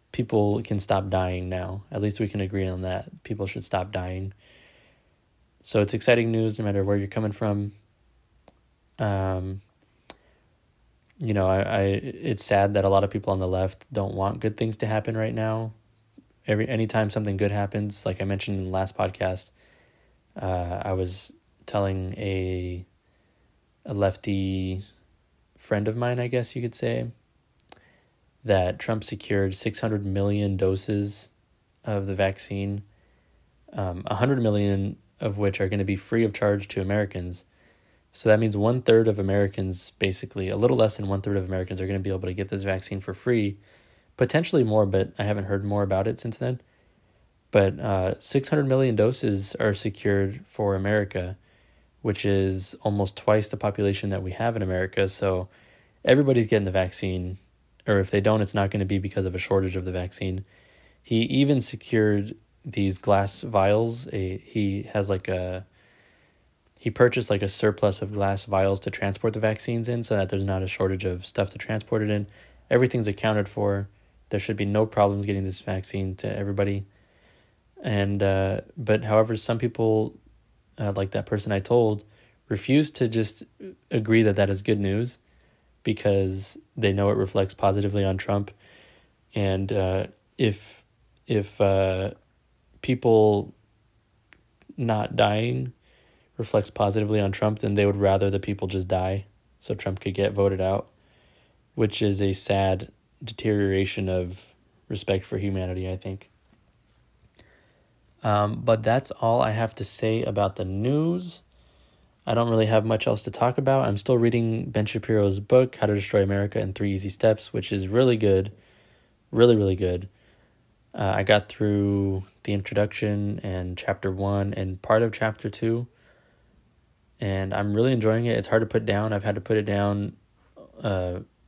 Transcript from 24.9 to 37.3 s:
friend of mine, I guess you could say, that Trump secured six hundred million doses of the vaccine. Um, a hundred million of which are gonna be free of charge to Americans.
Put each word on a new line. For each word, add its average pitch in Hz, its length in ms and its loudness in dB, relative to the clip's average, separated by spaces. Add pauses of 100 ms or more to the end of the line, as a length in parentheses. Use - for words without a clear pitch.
friend 107 320 -2
of 110 80 -2
mine, 123 220 -2
I 123 100 -2
guess 120 280 -4
you 117 60 -6
could 117 120 -6
say, 117 360 -4 (1300)
that 95 340 2
Trump 110 240 -4
secured 98 520 -2
six - 260 -6
hundred 107 260 -2
million 98 500 0
doses 101 720 -2 (540)
of 101 220 -2
the 98 80 -4
vaccine. 98 680 -2 (920)
Um, 92 340 -4
a 110 80 -4
hundred 123 260 2
million 101 560 0 (240)
of 101 180 -4
which 101 220 0
are 95 80 0
gonna 101 160 0
be 98 120 -2
free 117 280 0
of 101 80 0
charge 101 360 0
to - 120 -6
Americans. 92 640 -4 (680)